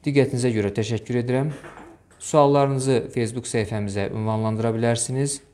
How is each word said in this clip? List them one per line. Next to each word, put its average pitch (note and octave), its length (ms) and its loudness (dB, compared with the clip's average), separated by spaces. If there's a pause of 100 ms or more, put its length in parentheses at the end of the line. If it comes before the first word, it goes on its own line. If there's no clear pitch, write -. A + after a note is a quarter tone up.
Diqqətinizə B2+ 480 2
görə G2+ 220 2
təşəkkür A2+ 480 -2
edirəm. C3 260 0 (680)
Suallarınızı C#3 800 4 (140)
Facebook A#2+ 360 -2
səhifəmizə G#2 640 -2
ünvanlandıra A2 640 -2
bilərsiniz. A#2 640 0 (140)